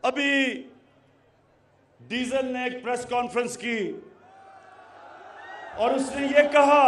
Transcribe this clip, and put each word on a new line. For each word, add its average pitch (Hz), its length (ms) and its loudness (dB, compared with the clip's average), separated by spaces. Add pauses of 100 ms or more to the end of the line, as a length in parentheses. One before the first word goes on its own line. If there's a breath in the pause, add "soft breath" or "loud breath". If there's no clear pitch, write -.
अभी 277 440 0 (1500)
डीजल 247 460 -4
ने 254 200 -6
एक 247 160 -8
प्रेस 247 220 -4
कॉन्फ्रेंस 240 520 -4
की 233 220 -6 (2000)
और 247 160 0
उसने 269 340 -4
ये 285 200 6
कहा 285 400 6